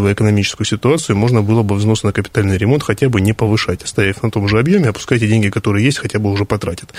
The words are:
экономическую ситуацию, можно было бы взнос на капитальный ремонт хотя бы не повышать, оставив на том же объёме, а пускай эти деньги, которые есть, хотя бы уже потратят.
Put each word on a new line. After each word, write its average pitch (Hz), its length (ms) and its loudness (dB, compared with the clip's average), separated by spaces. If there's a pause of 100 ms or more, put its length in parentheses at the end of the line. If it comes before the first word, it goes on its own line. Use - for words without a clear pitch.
(140)
экономическую 107 520 0
ситуацию, 127 500 0
можно 113 280 2
было 110 180 2
бы 101 140 0
взнос 107 280 0
на 104 80 0
капитальный 98 460 0
ремонт 101 260 2
хотя - 260 0
бы 104 120 2
не 104 120 2
повышать, 107 500 -2
оставив - 400 -2
на 113 80 -2
том 101 160 -2
же 107 120 2
объёме, 156 300 2
а 101 40 -2
пускай - 240 -2
эти 110 100 2
деньги, 107 220 2
которые 104 360 0
есть, 143 140 0
хотя 110 200 -4
бы 104 120 0
уже 101 140 -2
потратят. - 540 -6